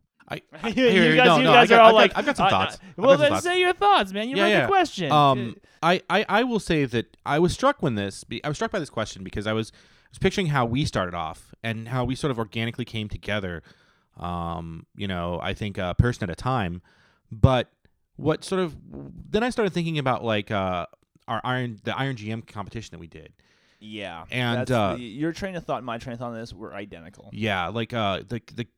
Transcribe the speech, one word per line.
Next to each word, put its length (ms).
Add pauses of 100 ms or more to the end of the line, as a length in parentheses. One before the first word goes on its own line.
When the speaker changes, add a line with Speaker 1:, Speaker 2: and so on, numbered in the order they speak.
(300)
Speaker 1:
I, 120 (120)
Speaker 2:
<laughs> 100
Speaker 1:
I, 60
Speaker 2:
You, 200
Speaker 1:
here, 200
Speaker 2:
you 80
guys, 100
Speaker 1:
no, 100
Speaker 2:
you 60
Speaker 1:
no, 80
Speaker 2:
guys 180
Speaker 1:
I 60
Speaker 2:
are 20
Speaker 1:
got, 60
Speaker 2:
all 60
Speaker 1:
I've 60
Speaker 2:
like, 180
Speaker 1:
got, 60
I've 60
got 120
some 80
Speaker 2:
uh, 40
Speaker 1:
thoughts. 260
Speaker 2:
uh, 120
Speaker 1:
I've 100
Speaker 2:
well, 120
Speaker 1:
got 40
some 80
Speaker 2:
then 100
Speaker 1:
thoughts. 120
Speaker 2:
say 160
your 140
thoughts, 400
man. 160
You 80
Speaker 1:
Yeah, 60
Speaker 2:
read 60
Speaker 1:
yeah. 120
Speaker 2:
the 60
question. 440
Speaker 1:
Um, 440 (280)
Speaker 2:
Uh, 40
Speaker 1:
I, 220
I, 200
I 140
will 180
say 240
that 400
I 140
was 120
struck 300
when 140
this, 280
be-, 220
I 20
was 100
struck 140
by 80
this 100
question 360
because 200
I 60
was, 220
I 380
was 80
picturing 280
how 180
we 200
started 280
off 480
and 280
how 160
we 100
sort 160
of 60
organically 480
came 240
together. 520 (540)
Um, 720 (100)
you 140
know, 340
I 100
think 240
a 200
person 260
at 80
a 40
time. 460 (500)
But 380 (460)
what 280
sort 180
of, 140 (540)
then 140
I 60
started 240
thinking 260
about, 240
like, 280
uh, 340 (420)
our 160
Iron, 400
the 140
Iron 180
G 160
M 100
competition 500
that 80
we 80
did. 260 (460)
Speaker 2:
Yeah. 520
Speaker 1:
And, 300
Speaker 2:
That's 100
Speaker 1:
uh, 240
Speaker 2:
the, 80
your 280
train 240
of 80
thought 140
and 80
my 140
train 140
of 60
thought 120
on 60
this 160
were 200
identical. 580
Speaker 1:
Yeah, 360
like, 260
uh, 340
the, 140 (120)
the, 140 (100)